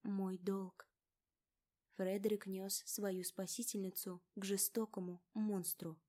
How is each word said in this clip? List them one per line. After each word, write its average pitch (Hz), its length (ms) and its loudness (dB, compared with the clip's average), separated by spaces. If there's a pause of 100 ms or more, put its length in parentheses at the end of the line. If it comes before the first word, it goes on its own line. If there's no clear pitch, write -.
мой 190 340 2
долг». 190 500 -2 (1080)
Фредерик 202 500 2
нес 190 400 -2
свою 185 380 0
спасительницу 190 960 -2 (120)
к 196 100 -6
жестокому 196 800 0 (120)
монстру 185 640 0 (100)